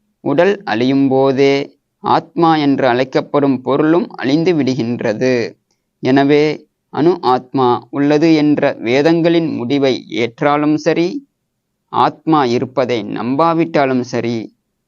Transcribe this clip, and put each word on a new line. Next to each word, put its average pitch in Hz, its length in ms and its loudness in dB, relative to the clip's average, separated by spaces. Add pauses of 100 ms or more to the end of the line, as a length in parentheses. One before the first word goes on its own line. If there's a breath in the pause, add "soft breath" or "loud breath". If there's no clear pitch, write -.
(240)
உடல் 165 300 0 (100)
அழியும் 127 440 0
போதே 135 460 2 (500)
ஆத்மா 165 520 2
என்று 143 320 0
அழைக்கப்படும் 135 760 0
பொருளும் 156 480 0
அழிந்து 160 440 0
விடுகின்றது. 120 800 -2 (680)
எனவே 139 420 2 (480)
அணு 160 280 2
ஆத்மா 127 480 0 (220)
உள்ளது 147 440 2
என்ற 147 440 2
வேதங்களின் 160 720 0
முடிவை 131 400 -2 (180)
ஏற்றாலும் 147 640 -2
சரி, 165 320 -2 (840)
ஆத்மா 151 520 0
இருப்பதை 123 540 -2 (140)
நம்பாவிட்டாலும் 139 920 -2
சரி, 120 320 -4 (520)